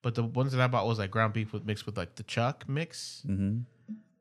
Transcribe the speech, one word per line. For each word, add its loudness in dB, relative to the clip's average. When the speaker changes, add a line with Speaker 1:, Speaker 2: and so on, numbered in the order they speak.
Speaker 1:
But 0
the 2
ones 2
that 2
I 6
bought 4
was, 2
like, 0
ground 4
beef -2
with, -6
mixed -2
with, -6
like, -6
the -12
chuck -2
mix. -6
Speaker 2:
Mm-hmm. 2